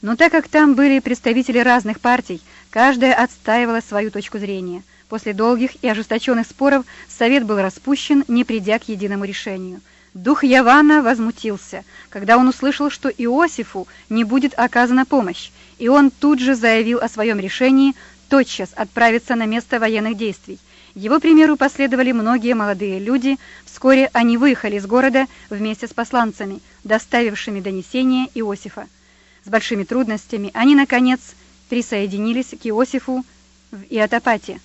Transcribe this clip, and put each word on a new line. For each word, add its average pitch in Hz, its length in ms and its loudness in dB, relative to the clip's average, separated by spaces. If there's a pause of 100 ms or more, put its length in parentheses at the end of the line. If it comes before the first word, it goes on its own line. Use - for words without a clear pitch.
но 220 140 -4
так 320 160 4
как 311 160 0
там 302 280 4
были 269 240 4
представители 247 600 -2
разных 233 400 0
партий, 240 420 -2 (280)
каждая 254 440 2
отстаивала 233 680 0
свою 208 300 -4
точку 202 280 -10
зрения. 190 440 -8 (240)
После 220 260 -8
долгих 233 500 0
и 254 40 -2
ожесточенных 226 600 -2
споров 277 360 0 (240)
совет 247 380 0
был 202 160 -2
распущен, 277 640 0
не 240 160 0
придя 214 360 -2
к - 100 -14
единому 202 360 -6
решению. 190 560 -10 (340)
Дух 226 280 0
Явана 277 600 6
возмутился, 220 800 -4 (260)
когда 208 280 2
он 254 100 6
услышал, 277 420 -2
что - 200 -6
Иосифу 240 800 -4 (220)
не 226 140 0
будет 254 340 0
оказана 247 480 2
помощь, 220 460 -2 (260)
и 233 120 -4
он 277 200 6
тут 285 300 0
же 254 160 0
заявил 226 440 0
о 226 100 -4
своем 214 300 -4
решении 262 540 2 (360)
тотчас 254 460 0
отправиться 233 600 0
на 220 100 -4
место 233 340 -4
военных 220 380 -2
действий. 196 400 -10 (380)
Его 220 240 -2
примеру 311 380 6
последовали 262 560 0
многие 233 420 0
молодые 202 440 -4
люди. 254 380 -2 (280)
Вскоре 262 480 2
они 233 240 2
выехали 233 400 0
из 196 100 -8
города 262 400 2 (220)
вместе 214 380 -8
с - 60 -14
посланцами, 226 680 -4 (240)
доставившими 220 760 -2
донесение 254 720 -4
Иосифа. 208 540 -10 (560)
С 196 60 -20
большими 214 340 -4
трудностями 214 680 -6
они, 254 200 2
наконец, 254 460 2 (480)
присоединились 226 920 -6
к - 60 -14
Иосифу 254 600 -4 (460)
в 196 180 -18
Иотопате. 220 760 -2